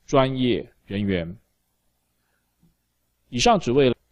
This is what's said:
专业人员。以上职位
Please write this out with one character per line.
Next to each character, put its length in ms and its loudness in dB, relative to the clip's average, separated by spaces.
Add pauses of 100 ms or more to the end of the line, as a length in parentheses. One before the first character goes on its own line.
专 320 0
业 340 -2 (140)
人 180 -6
员。 320 -4 (2000)
以 80 -8
上 200 4
职 140 -4
位 240 2 (160)